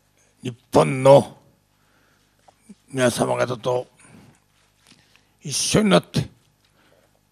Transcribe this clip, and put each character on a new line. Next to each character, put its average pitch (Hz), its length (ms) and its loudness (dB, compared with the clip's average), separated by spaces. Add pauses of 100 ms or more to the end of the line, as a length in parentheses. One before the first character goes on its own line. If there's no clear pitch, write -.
(420)
日 127 100 -10 (220)
本 139 300 0
の 135 340 6 (1500)
皆 127 200 -2
様 127 280 -4
方 123 180 -4
と 123 320 -6 (1500)
一 139 140 -12
緒 - 280 -2
に 208 60 0
な 180 100 4
っ - 40 -6
て、 - 240 -6 (1040)